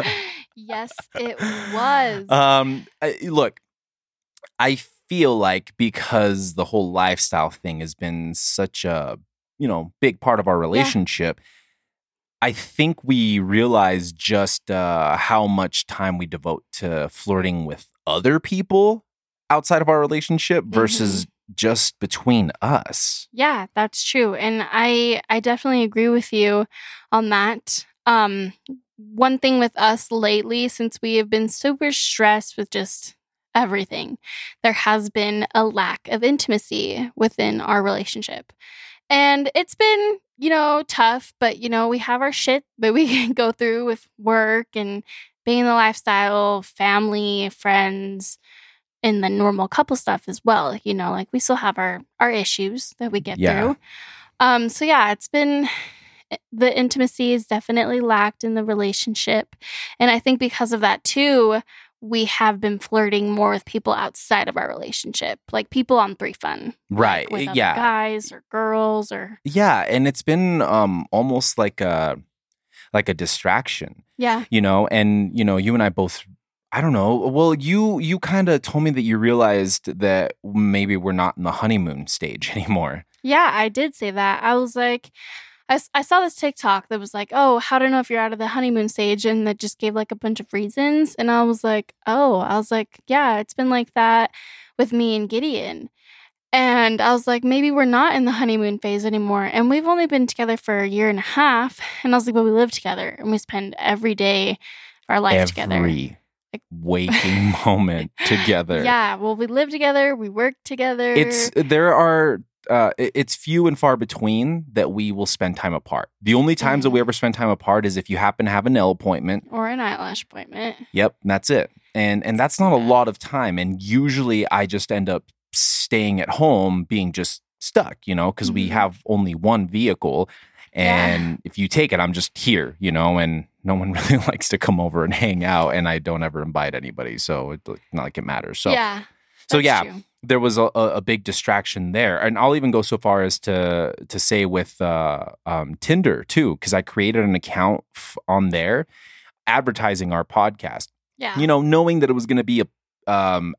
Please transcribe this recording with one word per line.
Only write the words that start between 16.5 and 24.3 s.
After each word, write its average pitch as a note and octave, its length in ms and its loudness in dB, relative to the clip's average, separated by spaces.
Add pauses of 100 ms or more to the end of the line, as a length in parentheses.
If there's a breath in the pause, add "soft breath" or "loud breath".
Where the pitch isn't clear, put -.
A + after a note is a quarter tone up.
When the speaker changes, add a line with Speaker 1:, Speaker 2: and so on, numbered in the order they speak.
Speaker 2:
to D#2+ 360 -4
flirting F#2 540 -2
with D2 240 -12 (180)
other F2+ 340 2
people G3 640 2 (440)
outside D#3 340 2
of D3+ 60 2
our D#3 120 4
relationship D#3 640 0
versus G#2+ 600 0
Speaker 1:
Mm-hmm. - 300 -20
Speaker 2:
just A2 440 0
between G#2+ 540 0 (100)
us. - 720 -2
Speaker 1:
Yeah, B3 420 -2
that's G#3+ 300 -2
true. A3+ 300 0